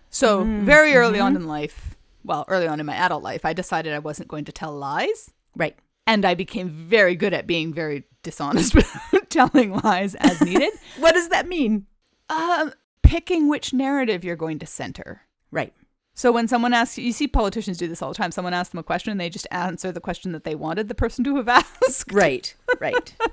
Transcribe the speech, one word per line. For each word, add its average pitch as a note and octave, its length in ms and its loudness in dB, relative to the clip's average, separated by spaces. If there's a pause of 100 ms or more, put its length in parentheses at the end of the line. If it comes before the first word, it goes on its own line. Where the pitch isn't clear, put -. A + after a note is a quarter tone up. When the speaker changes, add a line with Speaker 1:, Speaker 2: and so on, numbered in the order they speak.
Speaker 1:
So G#3 340 2
Speaker 2:
Mm, G#3+ 200 0
Speaker 1:
very D4 320 6
early A3+ 240 6
on A3+ 140 2
Speaker 2:
mm-hmm. F3+ 100 -2
Speaker 1:
in D#3+ 40 -8
life, - 480 -8 (280)
well, D#3 240 -4
early F3+ 200 0
on D3+ 120 -4
in D3+ 60 -8
my C#3+ 100 -6
adult E3+ 280 0
life, - 220 -8
I D#3+ 80 -2
decided D#3+ 400 -4
I D3 60 -6
wasn't D3+ 280 -10
going D3+ 180 -10
to D#3 60 -16
tell D#3 220 -10
lies. D3+ 580 -6 (240)
Speaker 2:
Right. D#3 220 -4 (280)
Speaker 1:
And G#3+ 200 2
I F3+ 100 4
became F#3 340 -6
very F3 460 2
good F#3 180 -2
at D3 140 -4
being E3 260 -4
very D3+ 300 -6 (200)
dishonest D#3 520 0
<laughs> - 360 2
with - 180 2
telling B3+ 480 4
lies G3 380 0
as - 260 2
needed. B3 300 2 (140)
Speaker 2:
<laughs> - 140 -18
What D#4+ 140 6
does E4+ 160 0
that E4+ 180 0
mean? A3+ 380 0 (440)
Speaker 1:
Um, D#4+ 440 0 (300)
picking D#4+ 440 4
which D4 260 -2
narrative B3+ 520 0
you're E3+ 100 -4
going D#3+ 240 -6
to D#3+ 60 -14
center. - 560 -12 (280)
Speaker 2:
Right. - 240 -6 (400)
Speaker 1:
So A#3+ 180 2
when A#3 160 0
someone A#3+ 260 0
asks, A#3 260 0
you A#3+ 140 -2
see C#4+ 140 -2
politicians G#3 500 -2
do E3+ 100 -6
this E3 140 -10
all D3 80 -6
the D#3 60 -10
time. F3+ 160 -4
Someone F3+ 220 -6
asks F3+ 180 -4
them E3+ 80 -10
a D#3+ 40 -10
question F3+ 280 -6
and G3 80 -4
they F3 100 -4
just - 200 -12
answer F3+ 420 -6
the E3+ 100 -10
question F3+ 320 -8
that D#3 100 -10
they D3+ 120 -8
wanted E3 340 -6
the A3+ 60 -10
person A#3 280 -2
to C#4 140 0
have A#3 100 -2
<laughs> B3 120 6
asked. - 520 -2
Speaker 2:
Right, E3+ 420 2 (260)
right. - 360 -4 (180)